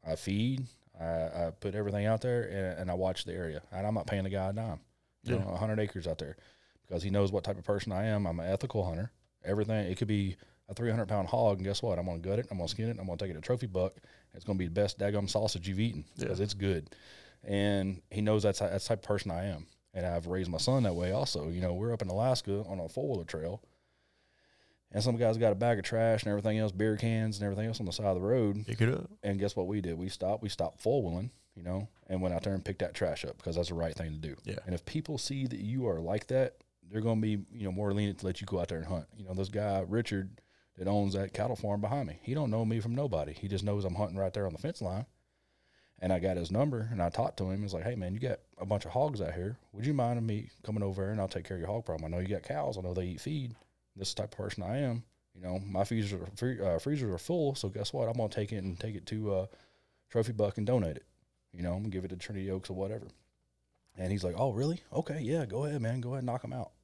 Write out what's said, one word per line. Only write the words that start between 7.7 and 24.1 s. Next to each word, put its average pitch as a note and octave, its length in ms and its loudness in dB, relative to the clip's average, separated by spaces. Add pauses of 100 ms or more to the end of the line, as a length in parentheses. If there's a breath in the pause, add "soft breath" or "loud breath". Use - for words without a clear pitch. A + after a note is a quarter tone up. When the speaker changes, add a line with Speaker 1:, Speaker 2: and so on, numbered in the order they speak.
Speaker 1:
I G2 140 2
am. G#2 200 2
I'm E2+ 140 0
an E2 100 -2
ethical G#2 340 0
hunter. F2 260 -2 (340)
Everything, G#2 460 2
it F#2+ 80 0
could G#2+ 100 0
be G2 280 2 (320 loud breath)
a G2 60 -8
three A#2 160 0
hundred A2+ 180 2
pound G2+ 200 2
hog, A2 300 6
and F#2 80 -2
guess G2 160 0
what? G2 160 2
I'm F2+ 80 0
gonna E2+ 120 -2
gut F#2+ 200 0
it, B2+ 120 -2
I'm G2+ 60 -4
gonna E2+ 120 0
skin A2 200 -2
it, A2+ 100 -4
I'm F#2+ 80 -6
gonna F2 120 -2
take G2 120 -4
it E2+ 40 -6
to D2+ 80 -8
trophy B2 240 0
buck. F#2 280 0 (400 loud breath)
It's F#2 100 -16
gonna F#2+ 140 0
be F#2 80 2
the E2 60 -2
best G2+ 260 2
daggum G2+ 300 2
sausage G2+ 400 0
you've F#2+ 120 0
eaten, A2 240 0 (120)
Speaker 2:
Yeah. - 120 -2
Speaker 1:
'cause F#2 120 0
it's G#2 140 0
good. G2 340 0 (560 loud breath)
And G2+ 680 2
he G#2 120 -2
knows G#2+ 200 6
that's, G2+ 180 4
that's G2 240 0
the - 40 -8
type A2+ 120 2
of - 40 -20
person G2+ 260 0
I F2 140 -2
am. E2 220 -4 (280)
And F2+ 120 -2
I've E2+ 200 0
raised F2+ 240 0
my - 80 0
son C3 260 4
that F#2 100 4
way F2+ 180 0
also. G2+ 360 0
You F2 120 -2
know, F2+ 140 2
we're A2 180 -2
up G#2+ 100 -2
in F#2+ 60 -2
Alaska G#2 580 0
on F#2 140 -6
a E2 80 -4
four-wheeler B2 360 -2
trail, E2 380 -4 (1300 soft breath)